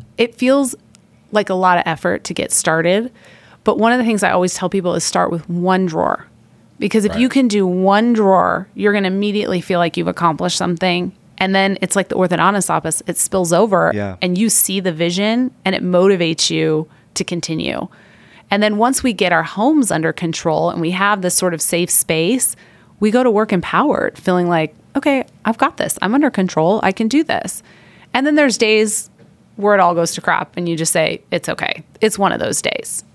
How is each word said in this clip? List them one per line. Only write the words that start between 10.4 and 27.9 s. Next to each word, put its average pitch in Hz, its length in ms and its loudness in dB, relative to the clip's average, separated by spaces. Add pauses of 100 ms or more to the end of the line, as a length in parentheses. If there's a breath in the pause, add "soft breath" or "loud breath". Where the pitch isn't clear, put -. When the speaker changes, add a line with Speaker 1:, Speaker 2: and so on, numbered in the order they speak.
Speaker 1:
something. 180 540 -2 (280)
And 190 180 0
then 190 260 2
it's - 140 -4
like 190 120 0
the - 80 -4
orthodontist 185 540 2
office, 160 380 -2
it 170 100 -6
spills 180 340 -2
over 180 400 4
Speaker 3:
Yeah. 101 300 -4
Speaker 1:
and 180 160 0
you 226 100 2
see 190 300 0
the 180 140 -2
vision 202 580 0 (140)
and 190 100 0
it - 80 -4
motivates 180 680 2
you 160 360 0 (280 soft breath)
to - 100 -6
continue. - 640 -6 (600 loud breath)
And 208 140 2
then 214 160 0
once 247 240 0
we 247 100 0
get 180 200 0
our 165 100 2
homes 240 480 0
under 160 220 0
control 165 580 -2
and 170 100 -6
we 165 120 -2
have 196 300 0
this 180 120 -2
sort 180 180 0
of 156 80 -8
safe 175 300 -2
space, 175 640 0 (460 soft breath)
we 214 100 2
go 247 140 2
to 247 60 4
work 214 220 0
empowered, - 680 0
feeling 180 300 0
like, 160 260 0 (200)
"Okay, 277 300 0 (220)
I've 220 100 -2
got - 220 -2
this. - 240 -4
I'm 202 120 0
under 285 160 2
control. 185 520 0
I 190 100 0
can 220 160 -2
do 285 160 2
this." - 380 -6 (500 loud breath)